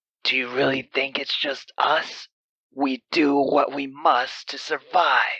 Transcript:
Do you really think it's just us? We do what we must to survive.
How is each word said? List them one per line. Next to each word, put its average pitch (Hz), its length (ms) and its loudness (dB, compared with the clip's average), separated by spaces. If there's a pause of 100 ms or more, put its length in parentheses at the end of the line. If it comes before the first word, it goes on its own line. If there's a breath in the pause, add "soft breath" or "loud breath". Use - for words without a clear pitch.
(220)
Do - 140 0
you 127 120 -2
really 135 340 0
think - 360 -4
it's - 180 -4
just - 400 -6
us? - 520 -2 (460)
We 135 360 -2
do 143 260 2
what 139 380 2
we 143 120 -6
must 135 640 0
to 139 80 -10
survive. 156 640 2 (180)